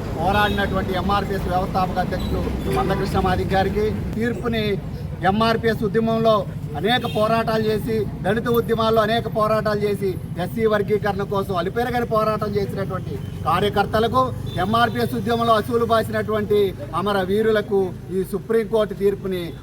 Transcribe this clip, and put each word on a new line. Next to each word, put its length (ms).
పోరాడినటువంటి 760
ఎంఆర్పిఎస్ 520
వ్యవస్థాపక 500
అధ్యక్షులు 760
మందకృష్ణ 480
మాదిగ 360
గారికి, 580
తీర్పుని 640
ఎంఆర్పిఎస్ 600
ఉద్యమంలో 600
అనేక 400
పోరాటాలు 460
చేసి, 440
దళిత 260
ఉద్యమాల్లో 540
అనేక 340
పోరాటాలు 440
చేసి, 340
ఎస్సీ 240
వర్గీకరణ 560
కోసం 340
అలుపెరగని 500
పోరాటం 400
చేసినటువంటి 720
కార్యకర్తలకు, 880
ఎంఆర్పిఎస్ 580
ఉద్యమంలో 400
అసూలు 300
బాసినటువంటి 880
అమర 260
వీరులకు 680
ఈ 120
సుప్రీంకోర్టు 680
తీర్పుని 580